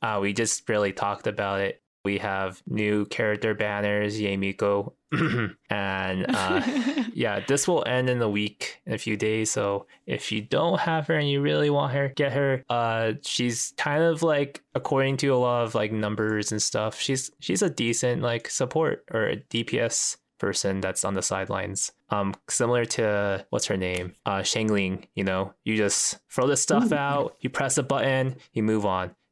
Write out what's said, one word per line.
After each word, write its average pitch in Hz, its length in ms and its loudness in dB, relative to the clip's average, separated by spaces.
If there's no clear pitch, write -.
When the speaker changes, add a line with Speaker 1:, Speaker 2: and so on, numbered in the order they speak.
Speaker 1:
Uh, 107 200 0
we 101 120 0
just 110 340 -2
barely 104 260 2
talked 101 340 -4
about 101 340 -2
it. 98 200 -4
We 101 140 0
have 95 480 -4
new 104 400 0
character 107 480 0
banners, 104 640 -2
Yae 98 160 0
Miko, 101 640 0
<clears throat> - 100 -8
and, 95 580 -2
uh, 95 340 0
Speaker 2:
<laughs> 233 60 -12
Speaker 1:
yeah, 107 320 -2
this 139 220 2
will 170 180 2
end 127 240 0
in 123 100 0
a 113 80 2
week, 104 580 -4
in - 60 -4
a 110 60 -2
few 110 180 -2
days. 110 360 0
So 101 340 -2
if - 280 -4
you 107 100 -2
don't 165 380 2
have 160 260 0
her 165 80 0
and 147 160 0
you 139 100 2
really 147 300 2
want 139 220 2
her, 139 240 0
get 139 160 2
her. 135 360 2
Uh, 113 440 2
she's - 540 -2
kind 151 260 0
of, 165 220 2
like, 143 400 0
according 135 440 2
to 139 100 2
a 131 80 4
lot 123 260 4
of, 113 140 -2
like, 107 160 0
numbers 107 580 0
and 107 100 -2
stuff, 110 400 -2
she's, 131 380 -2
she's 190 240 0
a 185 80 2
decent, 123 500 0
like, 120 300 -2
support 143 600 0
or 113 140 0
a - 100 0
D 117 260 -4
P 120 160 -2
S - 380 0
person 98 400 0
that's 92 240 -2
on 98 100 -2
the 92 80 -2
sidelines. 95 720 -4
Um, 101 240 0
similar 120 380 2
to, 101 640 0
what's - 160 -2
her 101 100 0
name? 90 380 -2
Uh, 98 120 0
Xiangling, 98 640 0
you 98 80 -2
know, 95 400 0
you 110 140 0
just - 420 0
throw - 200 2
this 139 140 2
stuff 220 280 4
Speaker 3:
Ooh. 160 60 2
Speaker 1:
out, 143 460 -2
you 131 60 -2
press 131 300 0
a 147 60 2
button, 131 500 2
you 110 100 2
move 107 200 2
on, 92 300 0